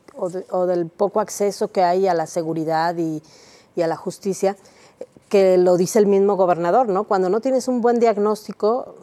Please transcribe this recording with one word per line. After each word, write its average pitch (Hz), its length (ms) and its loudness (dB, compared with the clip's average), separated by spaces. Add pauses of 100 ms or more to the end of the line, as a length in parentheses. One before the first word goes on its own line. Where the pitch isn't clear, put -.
(160)
o 208 140 -6
de, 185 220 -10
o 185 160 -2
del 175 200 -2
poco 202 320 -2
acceso 202 500 -4
que 190 140 0
hay 185 240 2
a 180 60 2
la 160 140 -2
seguridad 160 680 -4
y, 160 240 -4 (540)
y 175 60 -2
a 165 60 0
la 165 100 -4
justicia, 196 580 -4 (720)
que 190 300 4
lo 180 180 6
dice 180 240 2
el 208 60 4
mismo 196 320 4
gobernador, 180 500 2
¿no? 196 160 -2
Cuando 190 260 0
no 214 120 -2
tienes 262 260 -2
un 247 140 -2
buen 240 180 2
diagnóstico, 214 1040 -2